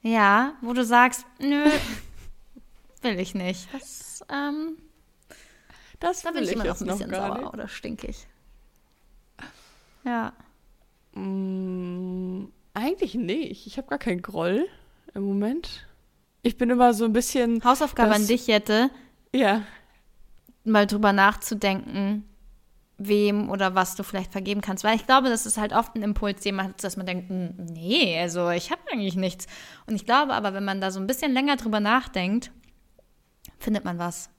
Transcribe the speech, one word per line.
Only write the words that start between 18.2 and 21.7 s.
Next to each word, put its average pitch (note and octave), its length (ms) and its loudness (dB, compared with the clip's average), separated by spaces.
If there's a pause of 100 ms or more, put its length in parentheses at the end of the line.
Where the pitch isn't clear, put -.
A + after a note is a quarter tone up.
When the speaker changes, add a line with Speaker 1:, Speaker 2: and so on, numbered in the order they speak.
Speaker 2:
das G#3 60 0
Speaker 1:
dich, B3 180 2
Jette. G#3+ 440 4 (440)
Speaker 2:
Ja. A3 280 4 (1000)
Speaker 1:
Mal G#3+ 220 6
drüber G#3 260 4
nachzudenken, G3+ 1120 0 (720)